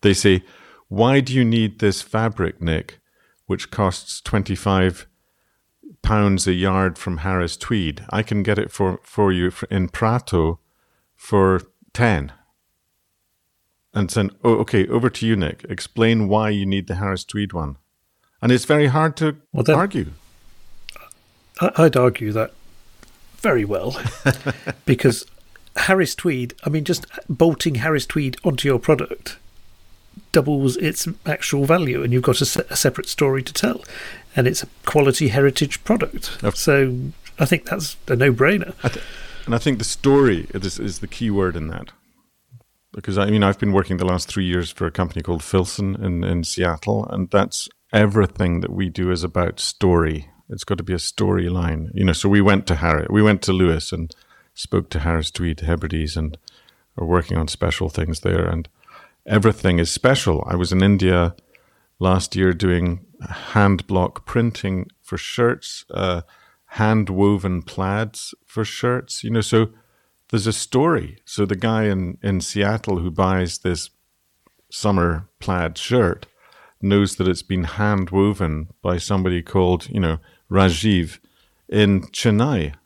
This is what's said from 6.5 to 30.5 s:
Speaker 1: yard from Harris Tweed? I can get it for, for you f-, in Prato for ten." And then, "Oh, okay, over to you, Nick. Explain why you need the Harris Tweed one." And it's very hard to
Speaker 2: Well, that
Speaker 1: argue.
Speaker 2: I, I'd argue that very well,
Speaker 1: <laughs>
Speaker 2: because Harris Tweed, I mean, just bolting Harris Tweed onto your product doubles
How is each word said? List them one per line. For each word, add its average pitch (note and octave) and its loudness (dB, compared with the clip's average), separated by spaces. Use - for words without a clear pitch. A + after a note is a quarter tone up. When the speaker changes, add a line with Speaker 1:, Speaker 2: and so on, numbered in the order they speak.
Speaker 1:
yard F#2 0
from F2 -6
Harris F2+ -4
Tweed? F2 -4
I G#2+ -2
can G#2 -2
get G2+ 0
it G#2+ -4
for, F#2+ -2
for G2+ 0
you F2+ 2
f-, - -6
in F#2 0
Prato G2 0
for F#2+ 2
ten." G2 0
And G2+ -2
then, G2 0
"Oh, A2+ 4
okay, G#2+ 0
over A#2+ 0
to A2+ -6
you, A2+ 2
Nick. F2 -4
Explain A2+ 0
why G#2+ 2
you G2+ -2
need G2 -2
the G2 -6
Harris F#2+ -4
Tweed G#2 -6
one." D2 -8
And B2 2
it's B2 2
very D3 4
hard D3+ 0
to D3+ -2
Speaker 2:
Well, C3+ -2
that D3+ 4
Speaker 1:
argue. D#3 -2
Speaker 2:
I, F3+ 0
I'd D#3+ 4
argue A#2+ 2
that A2 -4
very B2+ 2
well, G2+ -4
Speaker 1:
<laughs> - -8
Speaker 2:
because B2+ 2
Harris F#3+ 2
Tweed, B2+ -4
I - -2
mean, D3+ -2
just - -4
bolting D#3+ 2
Harris C#3+ 0
Tweed C3+ -2
onto C#3+ 0
your B2+ 4
product - 0
doubles C#3 2